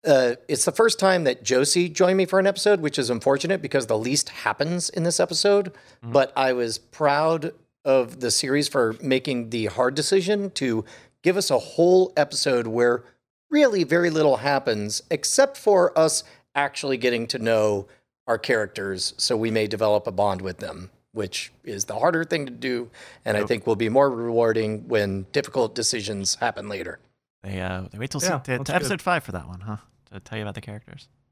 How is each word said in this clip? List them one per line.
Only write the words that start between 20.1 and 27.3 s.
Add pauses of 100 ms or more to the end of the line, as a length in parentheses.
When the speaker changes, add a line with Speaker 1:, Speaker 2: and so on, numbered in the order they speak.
Speaker 1:
bond
with
them, (220)
which (120)
is
the
harder
thing
to
do, (360)
and
I
Speaker 2:
Yep.
Speaker 1:
think
will
be
more
rewarding
when
difficult
decisions
happen
later. (440)